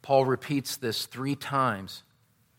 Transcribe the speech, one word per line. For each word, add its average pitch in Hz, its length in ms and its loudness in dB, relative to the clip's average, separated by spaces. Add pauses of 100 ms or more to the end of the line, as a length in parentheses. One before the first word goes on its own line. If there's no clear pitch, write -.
Paul 135 240 6
repeats 131 500 0
this 113 300 -4
three 135 320 -4
times. 117 640 -2 (560)